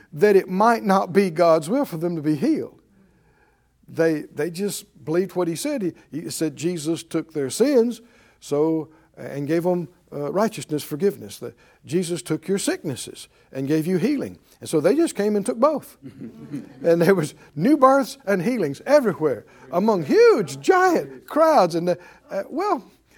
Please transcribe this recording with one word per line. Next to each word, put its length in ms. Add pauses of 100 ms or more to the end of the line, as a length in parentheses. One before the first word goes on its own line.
(120)
that 240
it 120
might 360
not 280
be 160
God's 400
will 160
for 120
them 200
to 60
be 140
healed. 440 (1040)
They, 360
they 280
just 360 (180)
believed 300
what 140
he 80
said. 260
He, 100 (180)
he 200
said 260
Jesus 460
took 300
their 180
sins, 500 (380)
so, 520 (260)
and 300
gave 180
them, 240 (240)
uh, 200
righteousness, 500
forgiveness. 560
That 160 (300)
Jesus 380
took 260
your 100
sicknesses 680 (240)
and 160
gave 180
you 120
healing. 400 (220)
And 80
so 120
they 140
just 220
came 200
and 80
took 140
both. 440
<laughs> 800
And 200
there 120
was 200 (200)
new 220
births 480
and 160
healings 460
everywhere 580 (280)
among 320
huge, 560
giant 680
crowds. 480
And, 140
the, 100 (320)
uh, 180
well, 360 (340)